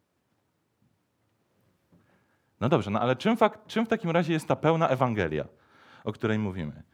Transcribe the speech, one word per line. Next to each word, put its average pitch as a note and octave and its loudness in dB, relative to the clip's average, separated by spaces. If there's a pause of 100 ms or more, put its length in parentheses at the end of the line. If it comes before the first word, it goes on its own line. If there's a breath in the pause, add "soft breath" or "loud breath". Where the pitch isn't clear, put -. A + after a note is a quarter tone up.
(2500)
No A2 0
dobrze, G#2 2
no G#2+ -2
ale B2+ 0
czym A3 0
fak-, G#3+ 2 (100)
czym A3+ -2
w - -10
takim F3+ -2
razie E3+ 2
jest D3+ -2
ta C3+ 2
pełna D#3+ 2
Ewangelia, G#2 0 (580 soft breath)
o A2 -4
której G#2+ -2
mówimy? F2+ -6 (100)